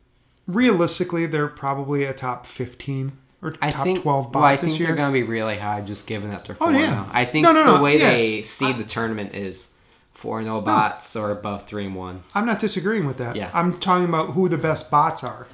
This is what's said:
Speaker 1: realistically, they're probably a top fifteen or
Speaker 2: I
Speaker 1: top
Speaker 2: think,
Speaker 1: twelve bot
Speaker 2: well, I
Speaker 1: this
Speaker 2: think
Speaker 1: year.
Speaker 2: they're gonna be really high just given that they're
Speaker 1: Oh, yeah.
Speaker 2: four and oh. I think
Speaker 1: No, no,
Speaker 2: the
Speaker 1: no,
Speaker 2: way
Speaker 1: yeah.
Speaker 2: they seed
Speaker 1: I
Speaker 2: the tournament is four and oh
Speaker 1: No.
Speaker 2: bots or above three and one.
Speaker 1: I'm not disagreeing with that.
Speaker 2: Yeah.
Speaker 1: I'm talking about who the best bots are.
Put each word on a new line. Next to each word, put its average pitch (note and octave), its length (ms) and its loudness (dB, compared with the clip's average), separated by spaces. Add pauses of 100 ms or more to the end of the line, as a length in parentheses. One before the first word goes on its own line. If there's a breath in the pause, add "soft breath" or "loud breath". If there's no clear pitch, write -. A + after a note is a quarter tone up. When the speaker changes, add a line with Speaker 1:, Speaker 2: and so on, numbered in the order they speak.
(460)
Speaker 1:
realistically, F3 800 2
they're D3+ 220 0
probably C#3 560 -2
a C3+ 100 -2
top B2+ 320 -8
fifteen C3+ 680 -8 (280)
or D#3+ 200 -8
Speaker 2:
I D3 100 0
Speaker 1:
top C#3 120 -4
Speaker 2:
think, F3+ 180 0
Speaker 1:
twelve C#3 300 0
bot C#3 100 2
Speaker 2:
well, C#3+ 100 8
I C#3 40 4
Speaker 1:
this D#3 100 -2
Speaker 2:
think D#3 140 -2
Speaker 1:
year. E3+ 100 0
Speaker 2:
they're D#3+ 60 0
gonna C#3+ 180 0
be B2 100 2
really A2 340 -2
high G#2 240 -4
just G2+ 260 -10
given G#2+ 240 -6
that F#2+ 140 -10
they're G2+ 160 -12
Speaker 1:
Oh, E4+ 80 2
yeah. C#4 80 6
Speaker 2:
four D#4 80 4 (180)
and - 40 -8
oh. - 60 -14
I B2 120 2
think - 180 2
Speaker 1:
No, E4 80 8
no, D#4 140 6
Speaker 2:
the F#3+ 120 8
Speaker 1:
no, - 60 4
Speaker 2:
way C#3+ 160 6
Speaker 1:
yeah. D4+ 120 6
Speaker 2:
they A2 300 2
seed C3 340 -2
Speaker 1:
I - 40 -4
Speaker 2:
the G#2+ 40 -6
tournament A2 520 -4
is F#2+ 420 -10 (340 soft breath)
four A2 280 -6
and A2 100 -4
oh A2 100 -4
Speaker 1:
No. - 20 -2
Speaker 2:
bots G#2+ 540 0
or G#2+ 160 -2
above G#2 360 -6
three G#2 180 -6
and F#2+ 100 -8
one. F#2 280 -10 (100)
Speaker 1:
I'm G#3+ 120 0
not G#3+ 140 0
disagreeing G3 460 -2
with C3 120 -4
that. B2 180 -6
Speaker 2:
Yeah. G#2 180 -8
Speaker 1:
I'm F3 260 0
talking F3+ 280 2
about D#3+ 240 0
who F3+ 180 2
the D#3+ 80 0
best D#3 320 -2
bots D#3 340 2
are. A#2 300 -10